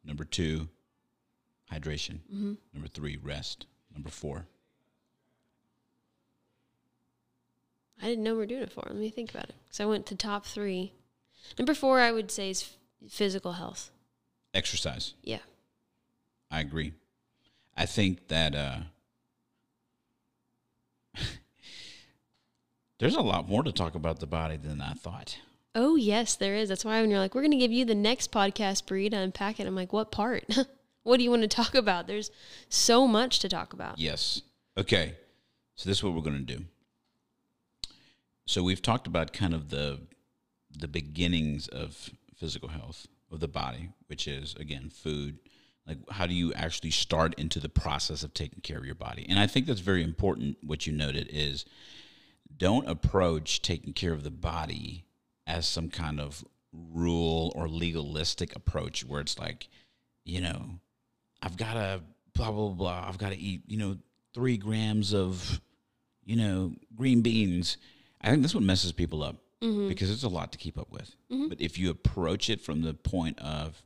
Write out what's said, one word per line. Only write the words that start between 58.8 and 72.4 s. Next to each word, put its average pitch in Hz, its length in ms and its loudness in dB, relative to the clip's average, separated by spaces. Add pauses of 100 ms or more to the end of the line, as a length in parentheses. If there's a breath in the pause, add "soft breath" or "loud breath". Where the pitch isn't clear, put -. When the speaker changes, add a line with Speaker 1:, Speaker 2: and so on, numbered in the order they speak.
Speaker 1:
where 71 160 -4
it's - 180 -4
like, 80 300 -10 (560 soft breath)
you 87 180 -4
know, 87 360 -4 (640)
"I've 90 140 -6
gotta 104 460 -2 (320)
blah, 113 160 2
blah, 107 200 0
blah, 90 380 -2
I've 95 100 -8
gotta 98 200 -4
eat, 92 280 -6
you 107 120 -6
know, 98 180 -2 (380)
three 123 220 2
grams 107 580 0
of, 92 460 0 (640)
you 110 120 0
know, 95 360 2 (240)
green 123 260 6
beans." 101 540 4 (440 soft breath)
I 101 100 2
think 139 120 6
that's 170 120 2
what 143 100 4
messes 92 280 4
people 80 300 0
up 69 140 -4 (260)
Speaker 2:
Mm-hmm. 208 260 0
Speaker 1:
because 98 220 0
it's 117 120 -2
a 123 60 0
lot 87 240 -4
to - 60 -14
keep - 200 -8
up - 140 -8
with. - 240 -14 (160)
Speaker 2:
Mm-hmm. 277 160 -2
Speaker 1:
But - 120 -6
if 85 180 -2
you 90 120 2
approach 87 600 0